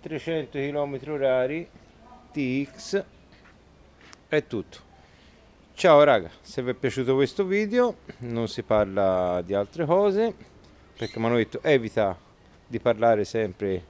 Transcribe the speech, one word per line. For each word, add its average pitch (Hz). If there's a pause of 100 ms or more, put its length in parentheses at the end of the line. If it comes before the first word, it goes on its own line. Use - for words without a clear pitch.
Trecento 156
chilometri 143
orari, 135 (640)
T 139
X. - (1200)
È 151
tutto. - (960)
Ciao 147
raga, 113 (120)
se -
vi 123
è 123
piaciuto 127
questo 139
video, 214 (240)
non 117
si -
parla 95
di 90
altre 101
cose, 202 (640)
perché -
mi 113
hanno 120
detto 110
evita 110 (520)
di 117
parlare 110
sempre 95